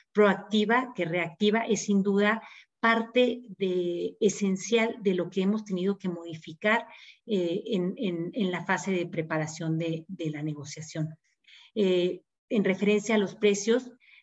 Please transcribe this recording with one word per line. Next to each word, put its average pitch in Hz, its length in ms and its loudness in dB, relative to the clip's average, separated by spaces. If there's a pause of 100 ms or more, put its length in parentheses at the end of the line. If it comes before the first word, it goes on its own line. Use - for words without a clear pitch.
(120)
proactiva 208 800 2
que 175 100 -2
reactiva 175 560 0
es 226 240 -2
sin 202 180 2
duda 202 400 2 (380)
parte 233 640 2 (160)
de, 180 640 -2
esencial 208 800 0
de 190 140 2
lo 175 160 -2
que 190 120 -2
hemos 208 220 0
tenido 190 340 -2
que 190 100 -6
modificar, 170 800 -4 (400)
eh, 180 400 0
en, 185 300 -2
en, 175 360 -4
en 196 180 0
la 170 140 -4
fase 190 260 -2
de 175 160 0
preparación 160 720 -4
de, 165 300 -4
de 170 220 -6
la 147 120 -8
negociación. 156 720 -6 (600)
Eh, 185 480 2 (280)
en 202 140 2
referencia 208 500 2
a 214 40 4
los 185 180 0
precios, 208 540 2 (320)